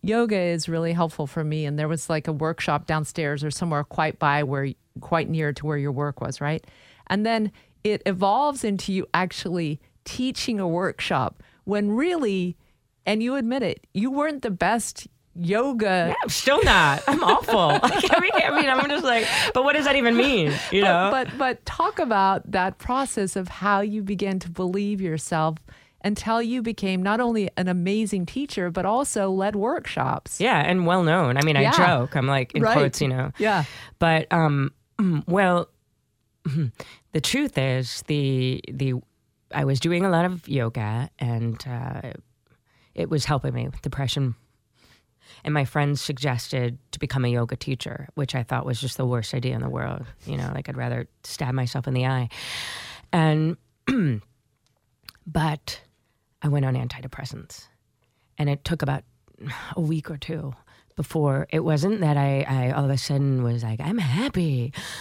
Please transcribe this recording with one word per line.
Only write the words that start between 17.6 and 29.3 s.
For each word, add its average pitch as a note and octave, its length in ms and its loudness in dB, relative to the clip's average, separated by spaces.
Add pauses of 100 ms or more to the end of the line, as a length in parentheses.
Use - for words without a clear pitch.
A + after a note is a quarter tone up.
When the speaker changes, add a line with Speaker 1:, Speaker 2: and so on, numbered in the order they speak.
Speaker 2:
<laughs> C#3+ 120 4
Like, F#4+ 280 2
I E4+ 100 6
mean, F4+ 140 2
I D#4 260 4
mean, D4 100 4
I'm C4+ 180 2
just D4+ 160 0
like, A#3 220 2 (280)
but B3+ 100 4
what C#4+ 100 4
does D4 120 2
that C#4 100 4
even A#3 200 4
mean? A#3 360 2 (200)
You G3 100 4
Speaker 1:
But, G3+ 60 6
Speaker 2:
know? F3+ 220 4
Speaker 1:
but, C4 280 -2
but B3+ 280 -2
talk - 320 -2
about G3 520 2
that F#3+ 280 -2
process B3 580 -2
of F#3 120 -4
how G3+ 320 0
you G#3 220 -2
began G3 380 -2
to F3 100 -10
believe F#3+ 500 -2
yourself D#3+ 580 0 (440)
until G#3+ 380 0
you A#3 220 -2
became G3 400 -2
not G#3 180 2
only A3+ 380 2
an F3+ 100 0
amazing F#3+ 560 0
teacher, G3+ 460 -4
but F3+ 160 -2
also G#3+ 440 0